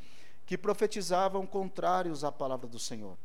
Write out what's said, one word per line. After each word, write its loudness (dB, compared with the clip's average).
que -2
profetizavam 2
contrários 0
à 2
palavra -2
do -4
Senhor. -4